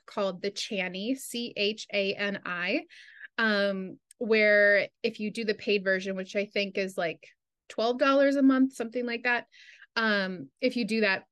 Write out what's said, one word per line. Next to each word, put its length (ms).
called 340
the 100
Chani, 640
C 400
H 380
A 220
N 300
I, 400
um, 640
where 720
if 160
you 100
do 160
the 80
paid 300
version, 320
which 200
I 100
think 340
is, 180
like, 300
twelve 280
dollars 380
a 60
month, 320
something 320
like 180
that. 220
Um, 540
if 160
you 100
do 160
that 300